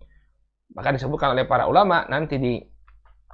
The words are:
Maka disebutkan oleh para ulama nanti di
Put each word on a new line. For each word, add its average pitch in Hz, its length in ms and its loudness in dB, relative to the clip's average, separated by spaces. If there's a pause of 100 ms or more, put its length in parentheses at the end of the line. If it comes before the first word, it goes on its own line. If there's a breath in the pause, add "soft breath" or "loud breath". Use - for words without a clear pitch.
(760)
Maka 135 240 -2
disebutkan 135 400 -2
oleh 127 80 0
para 123 240 2
ulama 175 400 2
nanti 143 320 -4
di 123 160 0 (760)